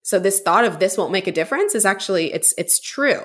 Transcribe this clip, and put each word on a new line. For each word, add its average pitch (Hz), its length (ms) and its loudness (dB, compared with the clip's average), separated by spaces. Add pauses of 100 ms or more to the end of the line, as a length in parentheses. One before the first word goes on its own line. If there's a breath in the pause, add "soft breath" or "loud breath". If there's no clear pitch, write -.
So - 180 0
this 196 200 0
thought 190 240 2
of 170 160 0
"This 190 180 2
won't 170 140 -2
make 190 160 0
a 170 60 -4
difference" 269 420 -2
is 208 100 0
actually, 190 480 0
it's, - 240 2
it's - 220 0
true. 269 460 -2